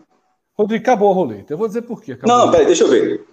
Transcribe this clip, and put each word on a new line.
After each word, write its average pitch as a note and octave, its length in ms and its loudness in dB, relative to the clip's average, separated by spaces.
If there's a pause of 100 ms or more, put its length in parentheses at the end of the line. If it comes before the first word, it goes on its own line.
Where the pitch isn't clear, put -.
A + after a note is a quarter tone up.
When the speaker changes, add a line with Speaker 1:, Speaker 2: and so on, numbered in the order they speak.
(560)
Speaker 1:
Rodrigo, G#3+ 260 -2
acabou G#3 280 2
o - 20 2
rolê. A#2+ 360 -4
Eu D3 80 -8
vou A3 120 -4
dizer A3 140 -8
por A#3 200 -14
quê. C3 100 -14
Acabou - 160 -4
Speaker 2:
Não, A#3+ 140 4
Speaker 1:
o F#3 40 4
rolê. - 60 -2
Speaker 2:
peraí, E3 140 4
deixa F3 180 2
eu - 40 2
ver. - 440 0